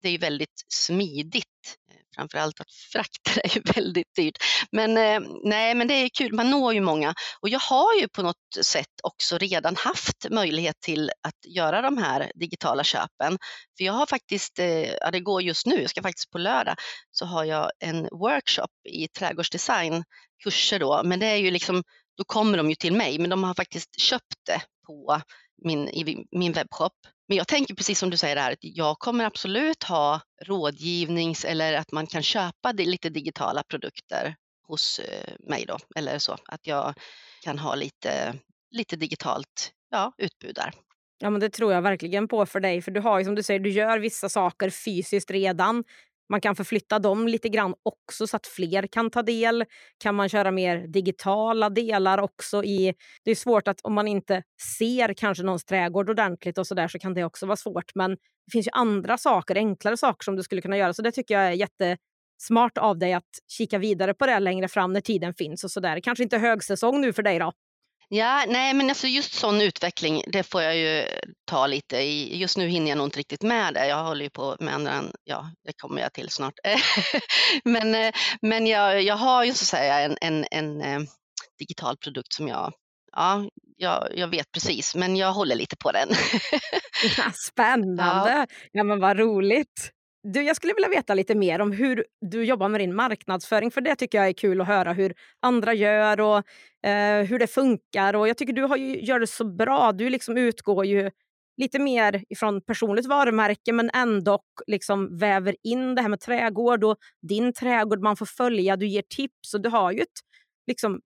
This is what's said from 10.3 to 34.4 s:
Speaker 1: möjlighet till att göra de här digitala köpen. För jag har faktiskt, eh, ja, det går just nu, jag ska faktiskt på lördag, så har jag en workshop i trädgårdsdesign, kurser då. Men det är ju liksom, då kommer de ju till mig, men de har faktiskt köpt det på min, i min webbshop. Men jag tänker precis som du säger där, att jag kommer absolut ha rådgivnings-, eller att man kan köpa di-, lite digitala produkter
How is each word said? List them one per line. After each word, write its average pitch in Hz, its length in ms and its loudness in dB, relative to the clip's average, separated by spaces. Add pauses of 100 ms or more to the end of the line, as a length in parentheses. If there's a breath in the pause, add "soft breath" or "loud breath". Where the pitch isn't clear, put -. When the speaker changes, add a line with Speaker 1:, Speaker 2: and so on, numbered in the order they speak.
Speaker 1:
möjlighet 165 500 0
till 156 300 -2 (120)
att - 240 -10
göra 165 360 0
de 269 160 0
här 143 360 -2
digitala 151 500 -2
köpen. 147 540 -2 (400 loud breath)
För 190 60 -2
jag 190 80 0
har 269 140 0
faktiskt, - 520 -6
eh, 165 360 0
ja, - 160 -2
det 180 100 -2
går 185 220 0
just 175 240 -2
nu, 285 140 2
jag - 100 -2
ska - 120 -8
faktiskt - 280 -6
på - 80 -10
lördag, 226 360 0 (360 loud breath)
så - 160 -6
har 170 180 -2
jag 156 260 -2 (100)
en 165 320 -6
workshop 240 580 -2 (180)
i 156 200 -8
trädgårdsdesign, 170 960 -2 (400 soft breath)
kurser 202 340 0
då. 147 260 2
Men 180 160 0
det 214 60 0
är 214 100 2
ju 190 140 2
liksom, 180 320 0 (340 soft breath)
då 196 80 -8
kommer 214 340 2
de 156 100 4
ju 156 60 2
till 170 180 -2
mig, 165 260 2
men 170 120 0
de 185 140 2
har 180 100 -2
faktiskt - 460 -8
köpt - 460 0
det - 140 -2 (260)
på 147 340 -2 (420 soft breath)
min, 151 260 -2
i - 440 -6
min 175 200 0
webbshop. 160 400 -4 (360)
Men 196 80 0
jag 180 120 0
tänker 277 260 0
precis - 240 -2
som 185 120 0
du 170 60 -4
säger 143 200 0
där, 135 160 0
att 156 80 -6
jag 160 380 -2
kommer 240 260 -2
absolut 220 600 -2
ha 156 360 2 (260)
rådgivnings-, 165 1000 -2
eller 160 260 0
att 151 200 -4
man 156 140 -4
kan 160 160 -6
köpa 196 500 -2
di-, 190 140 -2
lite 180 220 -2
digitala 147 540 -2
produkter - 760 -8 (300)